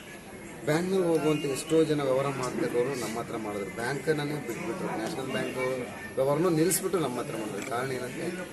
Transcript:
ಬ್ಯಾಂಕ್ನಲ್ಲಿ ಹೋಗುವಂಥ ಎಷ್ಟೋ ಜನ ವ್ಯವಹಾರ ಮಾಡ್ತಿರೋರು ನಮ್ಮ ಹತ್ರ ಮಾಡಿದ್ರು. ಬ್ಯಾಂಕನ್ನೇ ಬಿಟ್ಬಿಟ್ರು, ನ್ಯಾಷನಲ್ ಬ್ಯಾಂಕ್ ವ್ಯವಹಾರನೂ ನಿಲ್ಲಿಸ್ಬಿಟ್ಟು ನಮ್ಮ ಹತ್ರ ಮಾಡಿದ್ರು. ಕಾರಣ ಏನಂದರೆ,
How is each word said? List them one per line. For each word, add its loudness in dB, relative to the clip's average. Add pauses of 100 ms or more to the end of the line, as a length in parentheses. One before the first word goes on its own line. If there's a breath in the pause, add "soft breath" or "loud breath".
(640)
ಬ್ಯಾಂಕ್ನಲ್ಲಿ 4
ಹೋಗುವಂಥ 4
ಎಷ್ಟೋ 4
ಜನ 4
ವ್ಯವಹಾರ 4
ಮಾಡ್ತಿರೋರು 0
ನಮ್ಮ -2
ಹತ್ರ -6
ಮಾಡಿದ್ರು. -4
ಬ್ಯಾಂಕನ್ನೇ 0 (120)
ಬಿಟ್ಬಿಟ್ರು, -4
ನ್ಯಾಷನಲ್ -4
ಬ್ಯಾಂಕ್ -2 (580)
ವ್ಯವಹಾರನೂ 4
ನಿಲ್ಲಿಸ್ಬಿಟ್ಟು 4
ನಮ್ಮ 0
ಹತ್ರ -4
ಮಾಡಿದ್ರು. -6
ಕಾರಣ -2
ಏನಂದರೆ, -4 (220)